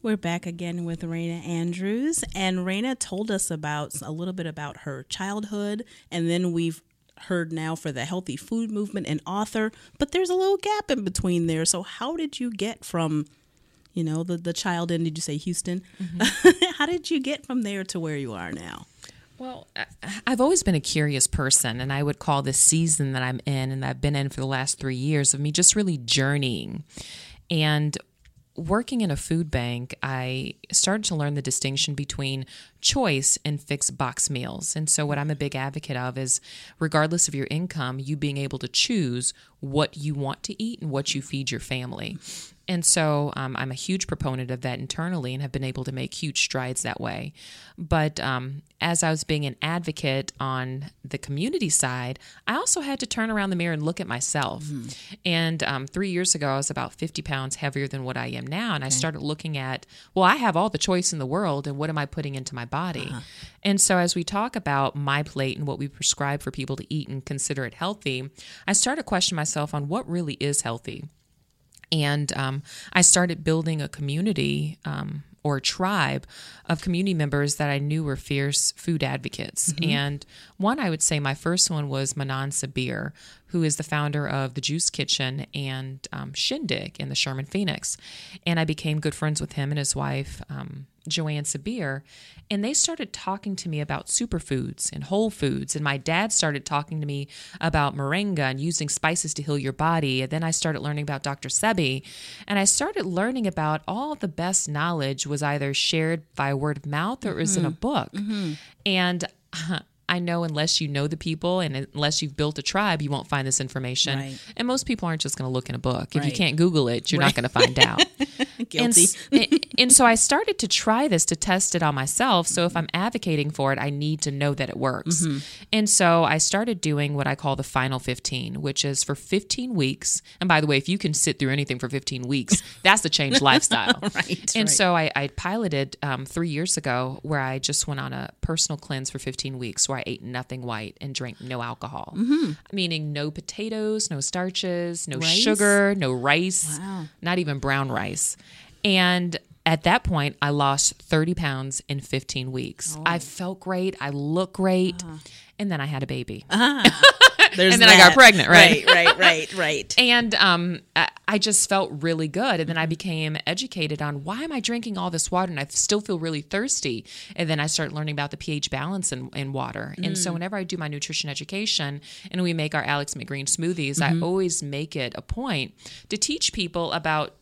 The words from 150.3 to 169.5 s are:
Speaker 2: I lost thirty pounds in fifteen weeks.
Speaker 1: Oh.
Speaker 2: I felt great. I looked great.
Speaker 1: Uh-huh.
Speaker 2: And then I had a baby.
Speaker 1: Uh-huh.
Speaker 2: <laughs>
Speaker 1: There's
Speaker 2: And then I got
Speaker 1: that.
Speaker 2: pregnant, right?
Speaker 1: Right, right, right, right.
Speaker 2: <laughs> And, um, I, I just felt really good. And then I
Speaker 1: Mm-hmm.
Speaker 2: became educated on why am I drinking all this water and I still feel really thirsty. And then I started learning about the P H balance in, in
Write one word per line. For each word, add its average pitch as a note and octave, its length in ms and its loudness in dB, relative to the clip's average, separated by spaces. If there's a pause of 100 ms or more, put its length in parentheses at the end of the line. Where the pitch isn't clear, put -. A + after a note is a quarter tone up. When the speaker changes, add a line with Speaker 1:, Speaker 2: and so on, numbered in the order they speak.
Speaker 2:
I C#3+ 100 2
lost C#3 520 2
thirty E3 320 2
pounds C3+ 540 -4
in C#3+ 120 -4
fifteen C3 520 -4
weeks. B2+ 460 -6
Speaker 1:
Oh. D#3 80 -12
Speaker 2:
I E3+ 120 2
felt F#3 420 -8
great. F#3 400 -2
I C#3+ 100 -4
looked D#3 440 -2
great. F#3 480 2
Speaker 1:
Uh-huh. E3 140 -12 (420)
Speaker 2:
And G3+ 140 -2
then D3+ 80 -2
I C#3 60 -2
had C#3 160 -4
a C3 40 -4
baby. B2 440 -8
Speaker 1:
Uh-huh. B3 380 6
Speaker 2:
<laughs> - 680 10
Speaker 1:
There's F#3+ 180 8
Speaker 2:
And A#3 80 8
then A3+ 60 12
I G#3 80 12
got F3+ 120 12
Speaker 1:
that. F3+ 60 10
Speaker 2:
pregnant, A#3 360 12
right? E3+ 360 12
Speaker 1:
Right, - 200 10
right, - 120 8
right, D#4+ 360 4
right. D3+ 440 0
Speaker 2:
<laughs> - 0 -
And, A#3+ 360 6
um, F3 460 4 (140)
I, - 140 4 (180)
I G#3 120 2
just G#3 300 2
felt F3+ 340 0
really D#3+ 260 0
good. F#3 320 0
And D#3 80 0
then E3 80 -2
I D#3+ 60 2
Speaker 1:
Mm-hmm. E3 80 0
Speaker 2:
became D#3+ 460 -2 (100)
educated D#3+ 560 -4
on C#3+ 220 -6
why G#3+ 180 -6
am D#4+ 100 -6
I C4 80 -2
drinking A#3 380 -4
all F3+ 120 -2
this E3 200 -2
water F#3 200 0
and D#3 80 -6
I C#3 120 -2
still - 320 2
feel G3 160 -4
really D#3 240 -4
thirsty. D3+ 640 -2 (280)
And E3+ 140 -2
then D#3 100 0
I D3 100 0
started D3 260 -2
learning D3+ 200 -4
about C#3+ 180 -4
the D#3 40 -12
P D#3 160 -6
H D3 180 -4
balance F3 420 -4
in, B2+ 220 -8
in C3+ 180 -6